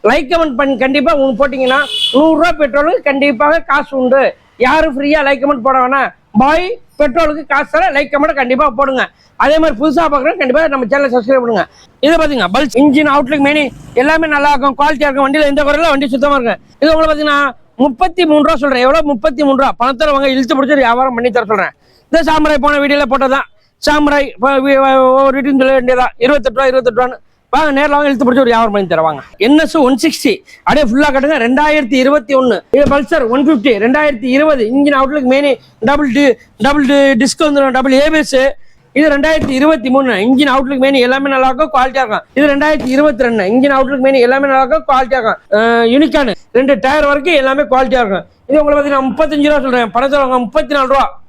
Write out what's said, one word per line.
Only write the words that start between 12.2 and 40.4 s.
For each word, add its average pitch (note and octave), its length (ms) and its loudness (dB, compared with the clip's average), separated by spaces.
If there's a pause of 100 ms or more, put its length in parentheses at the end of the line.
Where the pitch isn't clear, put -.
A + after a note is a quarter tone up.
பல்ஸ், C4+ 280 -2
இன்ஜின், D4 340 2
அவுட்லுக், C#4+ 320 0
மெனி D4 220 0 (240)
எல்லாமே D#4 340 0
நல்லா D4 220 0
இருக்கும், C#4 280 0
குவாலிட்டியா D4 300 0
இருக்கும், C4+ 180 -2
வண்டியில C#4+ 160 0
எந்த C#4+ 220 0
குறையில, D4 260 0
வண்டி C#4 180 -2
சுத்தமா C#4 280 0
இருக்கும். A#3 240 -2 (200)
இது D#4 120 2
உங்களுக்கு D#4+ 220 2
பாத்தீங்கன்னா, C#4+ 380 -2 (240)
முப்பத்தி F4 500 0
மூணு D4+ 180 2
ரூபா D#4+ 120 2
சொல்றேன். C4 260 -2
எவ்வளவு? D4 260 2
முப்பத்தி C#4+ 360 -2
மூணு C4+ 120 2
ரூபா. B3+ 220 0
பணத்தை C4+ 340 -2
வாங்க, C#4 180 0
இழுத்து C4 260 -2
பிடிச்சி C4+ 200 0
ஒரு - 0 -
வியாபாரம் B3 380 0
பண்ணி A#3+ 160 -2
தர A3 160 -2
சொல்றேன். F#3+ 280 -4 (380)
இந்த D#4+ 160 2
சாமுராய் D4+ 380 0
போன D4 140 2
வீடியோல C#4+ 300 0
போட்டதான். C4+ 380 -2 (420)
சாமுராய், C#4+ 380 0
இப்ப C4+ 320 -2
வி-, C4+ 240 2
வ-, C4+ 140 2
ஒவ்வொரு C4 340 4
வீட்டையும் C4+ 280 -2
சொல்ல C4 200 2
வேண்டியதா, B3 260 0 (120)
இருபத்தெட்டு B3+ 400 0
ரூபா, C4+ 100 0
இருபத்தெட்டு B3 340 0
ரூபான்னு. B3+ 160 -4 (320)
வாங்க, D4+ 220 0
நேர்ல C#4+ 180 0
வாங்க, C#4+ 180 0
இழுத்து C4 180 -2
பிடிச்சி B3+ 180 2
ஒரு A#3 100 2
வியாபாரம் A3+ 180 0
பண்ணி G3+ 160 -2
தருவாங்க. D#3+ 320 -2 (180)
என் C4+ 200 2
எஸ் D#4+ 200 0
ஒன் C4 240 2
சிக்ஸ்டி, C#4 320 -2 (300)
அப்படியே C#4 240 0
ஃபுல்லா C#4 260 0
கட்டுங்க. C#4 240 0 (100)
ரெண்டாயிரத்தி D4 460 0
இருபத்தி C4+ 420 0
ஒண்ணு. B3 260 0 (100)
இது C#4 120 4 (120)
பல்சர் C#4+ 320 -2
ஒன் B3+ 200 0
ஃபிஃப்டி, C4 260 2 (120)
ரெண்டாயிரத்தி C#4 380 0
இருபது. C4+ 420 2
இன்ஜின், C#4 360 0
அவுட்லுக், C4+ 320 -2
மெனி, C#4 220 0 (240)
டபுள் C#4+ 320 0
டி, C#4 140 2 (320)
டபுள் C#4 280 0
டி-, C#4 360 4
டிஸ்க் C#4 260 -2
வந்துடும், C#4 240 0
டபுள் C4 200 0
ஏ C#4 180 2
பி D#4 80 0
எஸ். C#4+ 200 0 (560)
இது D4+ 160 2
ரெண்டாயிரத்தி D4+ 400 0
இருபத்தி C4+ 400 0
மூணு. C4 240 0
இன்ஜின், B3+ 420 2